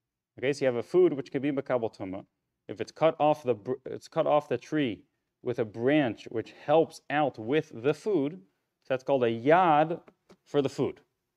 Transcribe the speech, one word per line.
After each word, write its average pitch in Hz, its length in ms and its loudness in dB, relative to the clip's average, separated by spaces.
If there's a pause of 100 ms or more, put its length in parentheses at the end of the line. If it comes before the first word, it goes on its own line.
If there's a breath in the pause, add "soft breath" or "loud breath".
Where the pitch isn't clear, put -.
(380)
Okay, 131 140 -2
so 139 140 -4
you - 20 4
have 123 80 2
a 113 80 -2
food 175 300 4
which 139 180 -8
can 135 100 -4
be 143 100 -2
makabel 127 440 -2
tumah. 95 300 -10 (420)
If 107 140 -10
it's - 100 -8
cut 160 280 2
off 147 240 2
the 123 120 0
br-, 107 180 -8 (120)
it's 117 220 -12
cut 160 180 -4
off 147 240 0
the 123 80 -2
tree 139 460 -4 (380)
with 123 180 -4
a 120 60 -2
branch 117 640 0
which 110 220 -8 (120)
helps 151 440 2
out 143 280 -2
with 120 360 -2
the 120 200 -2
food, 170 480 -2 (400)
so - 80 -20
that's 131 140 -4
called 139 200 2
a 117 60 2
yad 156 720 4 (420)
for - 180 0
the 131 80 0
food, 123 320 -4 (360)